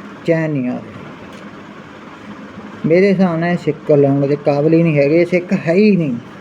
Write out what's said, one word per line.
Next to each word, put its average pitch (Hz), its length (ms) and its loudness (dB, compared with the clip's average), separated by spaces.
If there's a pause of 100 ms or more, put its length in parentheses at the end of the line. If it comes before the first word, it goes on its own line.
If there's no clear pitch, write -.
(260)
ਚੈਨ 160 260 0
ਨਹੀਂ 127 180 -2
ਆ 123 40 -4
ਰਿਹਾ। - 280 -12 (1800)
ਮੇਰੇ 185 280 4
ਹਿਸਾਬ 175 260 0
ਨਾਲ 170 100 0
ਇਹ 175 80 0
ਸਿੱਖ - 340 -2
ਲਾਉਣ 143 360 4
ਦੇ 143 180 0
ਕਾਬਲ 147 280 2
ਹੀ 165 100 6
ਨਹੀਂ 156 140 2
ਹੈਗੇ, 156 280 4
ਸਿੱਖ 180 280 -2
ਹੈ 156 200 0
ਹੀ 208 220 6
ਨਹੀਂ। 147 200 0 (260)